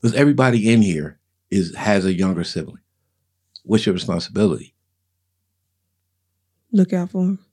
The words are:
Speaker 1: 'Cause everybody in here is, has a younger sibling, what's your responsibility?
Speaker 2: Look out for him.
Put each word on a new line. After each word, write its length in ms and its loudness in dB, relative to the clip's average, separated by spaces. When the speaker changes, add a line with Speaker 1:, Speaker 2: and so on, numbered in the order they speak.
Speaker 1:
'Cause 140 0
everybody 580 4
in 80 4
here 360 -2
is, 260 -2
has 280 0
a 100 0
younger 300 -2
sibling, 360 -10
what's 220 0
your 80 0
responsibility? 800 -4
Speaker 2:
Look 200 2
out 180 -4
for 120 -4
him. 160 -2